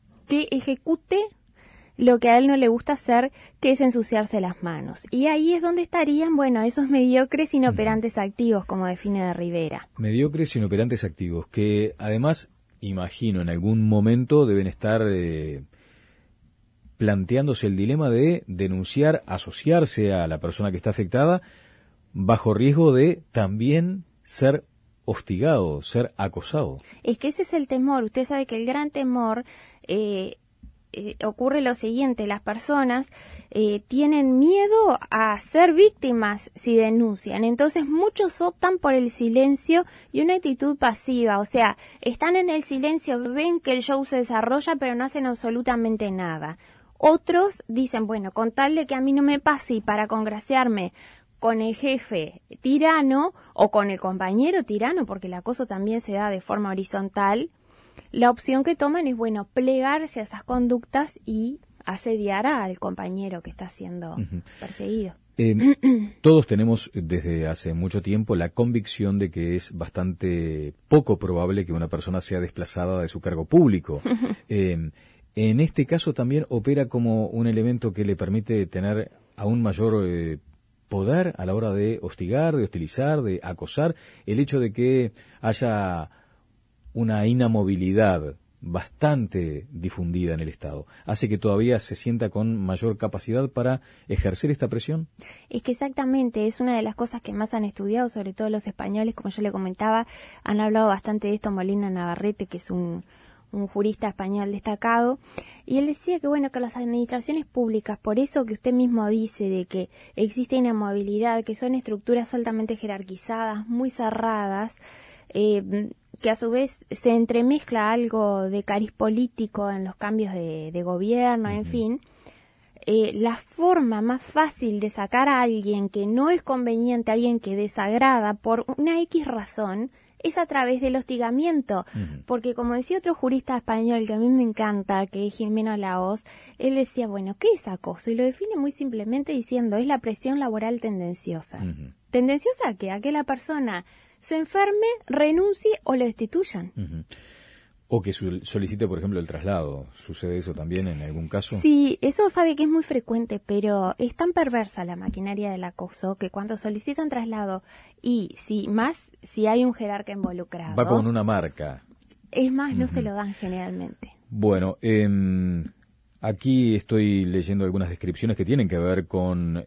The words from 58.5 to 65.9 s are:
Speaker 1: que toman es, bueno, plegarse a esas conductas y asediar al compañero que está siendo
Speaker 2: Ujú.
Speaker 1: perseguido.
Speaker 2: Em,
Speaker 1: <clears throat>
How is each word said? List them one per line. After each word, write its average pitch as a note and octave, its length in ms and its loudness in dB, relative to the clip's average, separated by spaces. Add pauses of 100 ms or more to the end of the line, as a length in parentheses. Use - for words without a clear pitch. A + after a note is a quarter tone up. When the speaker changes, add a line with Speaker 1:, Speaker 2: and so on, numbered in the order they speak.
Speaker 1:
que E4+ 100 2
toman D4+ 320 0
es, B3+ 100 -2
bueno, A3 360 -4
plegarse C4 680 0
a - 20 -6
esas G#3 220 -12
conductas B3 800 0
y A3+ 340 -4 (240)
asediar G#3 600 -2
al G3+ 320 -2
compañero F#3 640 -6
que - 80 -14
está F#3 180 -14
siendo F3 460 -12
Speaker 2:
Ujú. F2+ 260 -6 (180)
Speaker 1:
perseguido. G3+ 560 -8 (220)
Speaker 2:
Em, D#3+ 460 6
Speaker 1:
<clears throat> A3+ 400 2